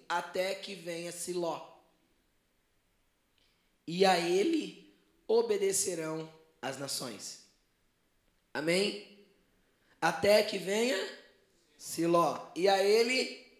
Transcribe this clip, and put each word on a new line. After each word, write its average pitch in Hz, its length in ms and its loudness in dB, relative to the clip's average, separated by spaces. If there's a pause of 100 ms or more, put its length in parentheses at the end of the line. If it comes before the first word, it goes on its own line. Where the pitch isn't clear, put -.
"Até 180 480 -2
que 202 180 -12
venha 170 380 -8
Siló. 170 640 -6 (2000)
E 175 200 2
a 185 120 6
ele 185 800 0 (320)
obedecerão 180 1080 0 (280)
as 131 160 -6
nações." 131 640 -8 (1120)
Amém? 180 760 -2 (720)
"Até 202 440 4
que 202 140 -4
venha 214 400 0 (800)
Siló. 165 800 0
E 180 140 2
a 196 120 4
ele 233 640 2 (140)